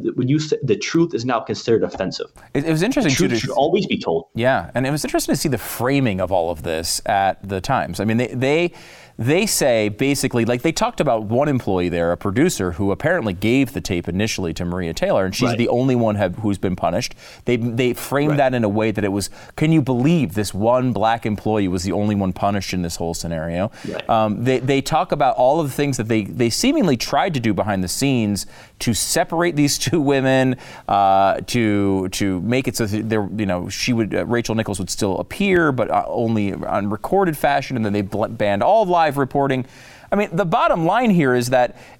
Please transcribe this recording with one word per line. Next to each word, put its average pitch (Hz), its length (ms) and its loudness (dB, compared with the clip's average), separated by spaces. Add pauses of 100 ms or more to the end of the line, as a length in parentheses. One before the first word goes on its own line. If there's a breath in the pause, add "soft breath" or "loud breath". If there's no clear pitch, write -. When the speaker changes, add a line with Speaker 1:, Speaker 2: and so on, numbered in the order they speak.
(140)
Speaker 1:
when 127 140 0
you 147 100 2
say 151 240 -2
the 135 140 2
truth 165 380 0
is 117 100 -4
now 123 160 0
considered 110 420 0
offensive. 92 480 -6 (240 loud breath)
Speaker 2:
It, 147 100 0
it 160 60 -2
was 156 140 2
interesting, 247 260 2
Speaker 1:
The 135 60 2
truth - 140 2
Speaker 2:
too, 120 40 2
to 113 60 0
Speaker 1:
should - 100 -6
Speaker 2:
s- - 60 -4
Speaker 1:
always 170 300 2
be 107 120 -2
told. 82 360 -2
Speaker 2:
Yeah, 113 400 0
and 127 120 0
it 135 60 -2
was 151 120 -4
interesting 330 300 -2
to 143 60 -2
see - 80 -2
the 123 100 0
framing 123 640 0
of 90 100 -2
all 87 200 2
of 80 120 -6
this 82 440 -4
at 98 420 0
the 95 120 -4
Times. 87 380 -2
I 98 60 -2
mean, 110 140 2
they, 127 100 0
they, 147 440 0 (460 loud breath)
they 151 260 2
say 120 440 2
basically, 127 560 0
like, 120 180 0
they 165 80 2
talked 220 300 -2
about 120 240 2
one 120 240 0
employee 98 400 0
there, 85 240 0
a 87 40 0
producer 101 560 0
who 98 200 -2
apparently 139 400 0
gave 117 400 2
the 90 80 -4
tape 87 280 -2
initially 90 460 -2
to 87 100 -6
Maria 87 300 -4
Taylor, 165 300 2
and 95 100 -2
she's - 140 0
Speaker 1:
Right. 110 100 -2
Speaker 2:
the 120 100 0
only 127 280 2
one 110 180 2
have, 98 220 0
who's 104 220 -2
been 90 180 -2
punished. 87 400 -2 (280 loud breath)
They, 123 120 2
they 120 360 0
framed 143 380 -2
Speaker 1:
Right. 147 60 2
Speaker 2:
that 135 180 2
in 123 80 0
a 107 60 2
way 110 240 2
that 101 120 -2
it 98 80 2
was, 101 180 -2 (260 loud breath)
"Can 156 160 2
you 160 100 6
believe 127 520 2
this 107 200 -2
one 123 380 2
black 113 340 0
employee 107 420 0
was 90 140 -2
the 92 100 -2
only 104 220 0
one 98 180 0
punished 101 400 -2
in 90 100 -2
this 85 140 -6
whole 85 180 -4
scenario?" 85 560 -4 (180 loud breath)
Speaker 1:
Right. - 200 -8
Speaker 2:
Um, 107 360 0
they, 131 160 2
they 139 200 0
talk 160 300 -2
about 143 260 2
all 135 240 4
of 156 60 -2
the 131 60 -6
things 143 260 -2
that 110 100 -4
they, 110 160 2
they 120 260 0
seemingly 240 480 2
tried 170 340 0
to 135 80 -2
do 113 140 0
behind 98 280 0
the 90 60 -2
scenes 113 560 0 (360 loud breath)
to - 120 0
separate 170 640 0
these 143 220 2
<laughs> - 80 -4
two 165 140 2
women, 131 560 2 (320 loud breath)
uh, 98 580 4
to, 101 640 0
to 95 300 -2
make 120 280 0
it 113 80 -6
so 117 100 0
that 104 220 -4
there, 107 280 0
you 107 100 -2
know, 90 220 -2
she - 240 -4
would, 113 220 0
uh, 92 120 -2
Rachel 117 280 -2
Nichols 101 240 -2
would 92 120 -6
still 95 280 -2
appear, 180 540 0
but, 120 180 -2
uh, 98 180 0
only 107 460 0
on 101 360 -4
recorded 170 480 0
fashion, 143 380 0
and 113 100 -2
then 101 80 -2
they 104 80 0
bl-, 101 240 -2
banned 104 360 0
all 202 220 4
live 165 320 2
reporting. 139 480 0 (460 loud breath)
I - 60 0
mean, 202 140 0
the 180 140 0
bottom 233 400 2
line 226 260 2
here 151 240 4
is 123 160 0
that 123 240 2 (260 loud breath)